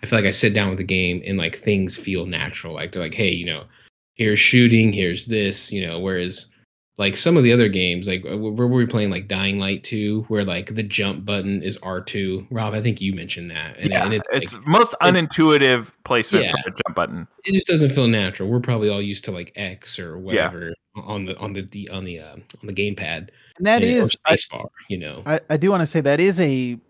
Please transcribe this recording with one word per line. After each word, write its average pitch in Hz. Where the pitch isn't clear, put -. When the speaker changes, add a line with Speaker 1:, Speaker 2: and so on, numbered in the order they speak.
Speaker 1:
I 110
feel 117
like 98
I 95
sit 107
down 101
with 95
the 92
game 90
and, 98
like, 82
things 98
feel 92
natural. 82
Like, 76
they're 90
like, 80
"Hey, 101
you 85
know, 78
here's 107
shooting, 117
here's 92
this," 104
you 98
know, 82
whereas, 92
like, 98
some 170
of 143
the 117
other 120
games, 92
like, 92
w-, 107
where 120
were 127
we 120
playing, 110
like, 95
Dying 98
Light 98
two, 107
where, 104
like, 95
the 110
jump 101
button 98
is 95
R 92
two. 95
Rob, 110
I 110
think 113
you 98
mentioned 87
that. 80
And, -
Speaker 2:
Yeah, 107
Speaker 1:
and 95
it's -
Speaker 2:
it's 127
Speaker 1:
like, 113
Speaker 2:
most 220
Speaker 1:
it -
Speaker 2:
unintuitive 151
placement 123
Speaker 1:
Yeah. 82
Speaker 2:
for 78
a -
jump -
button. 85
Speaker 1:
It 196
just 190
doesn't 156
feel 131
natural. 98
We're 120
probably 110
all 101
used 101
to, -
like, 90
X 95
or 82
Speaker 2:
Yeah. -
Speaker 1:
whatever 87
on 98
the, 92
on 101
the 98
D, 98
on 95
the, 87
uh, 78
on -
the 101
gamepad. 95
Speaker 3:
And 180
that 226
Speaker 1:
And, 233
or 202
Speaker 3:
is, -
I, 160
Speaker 1:
spacebar, -
you 95
know? 73
Speaker 3:
I, 151
I 156
do 170
wanna 180
say 160
that 143
is 185
a 127